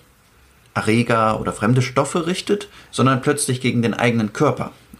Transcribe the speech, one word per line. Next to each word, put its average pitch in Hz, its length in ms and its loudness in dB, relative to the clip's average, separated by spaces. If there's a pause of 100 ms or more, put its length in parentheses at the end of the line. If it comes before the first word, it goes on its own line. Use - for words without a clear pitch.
(760)
Erreger 110 640 2
oder 90 140 -4
fremde 123 260 2
Stoffe 151 460 -2
richtet, 196 420 -4 (220)
sondern 127 320 2
plötzlich 143 400 -2
gegen 120 180 0
den 110 140 0
eigenen 113 400 0
Körper. - 380 0 (280)